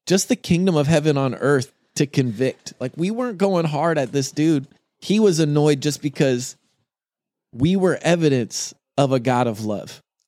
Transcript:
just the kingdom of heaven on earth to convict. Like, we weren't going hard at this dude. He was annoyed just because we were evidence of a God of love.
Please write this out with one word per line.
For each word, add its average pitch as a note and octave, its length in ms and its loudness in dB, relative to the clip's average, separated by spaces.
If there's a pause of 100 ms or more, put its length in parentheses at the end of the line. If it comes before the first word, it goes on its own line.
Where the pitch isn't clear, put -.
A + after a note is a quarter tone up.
just F#3 240 0
the B3+ 60 0
kingdom F3+ 400 0
of D3 120 2
heaven D3+ 300 2
on C3 180 0
earth C3+ 380 0 (220)
to D3+ 100 0
convict. B2+ 760 -2
Like, C3 160 -8
we F3+ 160 -4
weren't A#3 260 -6
going F3+ 280 0
hard D#3 320 -2
at B2+ 140 -2
this C3+ 200 -4
dude. D3+ 360 0 (320)
He G#3 200 0
was F#3+ 200 4
annoyed D3 420 2
just D3 200 -4
because C3 560 -2 (960)
we D#3 220 2
were F#3 260 2
evidence D3 720 0 (240)
of C3+ 160 2
a C3 60 2
God B2 280 0
of G#2+ 180 -6
love. - 360 -8 (260)